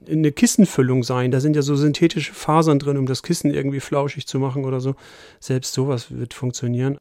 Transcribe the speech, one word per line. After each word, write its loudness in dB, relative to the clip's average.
eine 2
Kissenfüllung 4
sein. 0
Da 2
sind 2
ja 4
so 0
synthetische 2
Fasern 2
drin, -2
um 0
das -4
Kissen 0
irgendwie -2
flauschig -4
zu -4
machen -2
oder -2
so. -2
Selbst -4
sowas -2
wird -8
funktionieren. -4